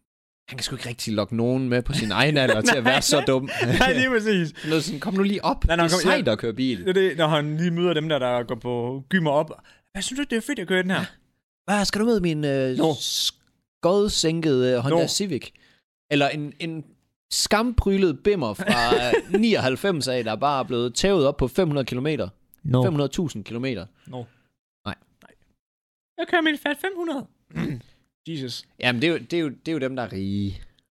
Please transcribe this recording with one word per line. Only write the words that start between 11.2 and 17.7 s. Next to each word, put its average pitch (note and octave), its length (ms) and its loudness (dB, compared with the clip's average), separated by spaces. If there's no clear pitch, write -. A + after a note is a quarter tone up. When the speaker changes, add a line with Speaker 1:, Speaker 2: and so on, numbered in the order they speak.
Speaker 1:
"Hvad, G3 180 2
skal G#3 160 -2
du A3 40 2
med A#3 140 4
min, D#3 260 0
øh, C3+ 320 0
Speaker 2:
Nå. D#3+ 160 2
Speaker 1:
skodsænkede, D#3+ 960 2
øh, B2 60 2
Honda D3+ 220 2
Speaker 2:
Nå. D3+ 60 2
Speaker 1:
Civic?" F#3 440 -4
Eller C#3+ 180 4
en, D3 300 -6
en D#3+ 260 -8
skamprylet G3 920 0